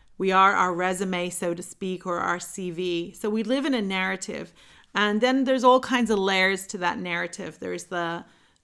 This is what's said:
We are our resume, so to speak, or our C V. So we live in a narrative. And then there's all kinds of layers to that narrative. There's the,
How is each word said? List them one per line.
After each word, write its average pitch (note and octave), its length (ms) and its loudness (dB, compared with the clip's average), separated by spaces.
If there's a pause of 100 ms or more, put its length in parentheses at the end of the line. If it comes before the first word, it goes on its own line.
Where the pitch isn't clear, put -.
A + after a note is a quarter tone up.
(160)
We F#3+ 160 0
are F#3+ 220 6
our F#3 200 2
resume, F3+ 540 -2
so F3 240 -4
to E3+ 100 -6
speak, F#3 440 -8
or F3 120 -2
our F3+ 220 -2
C F3+ 300 -8
V. F3 420 -4
So - 160 -6
we A3 140 0
live C4 240 0
in C#4 80 0
a A3+ 80 0
narrative. F#3+ 720 -4 (400)
And G#3 260 2
then C4 240 2
there's C4 200 2
all B3+ 160 8
kinds B3 300 0
of G#3+ 80 2
layers F#3+ 500 2
to G#3 100 -10
that F3 200 -2
narrative. F3 600 -8
There's F3+ 240 -8
the, E3+ 400 -6 (400)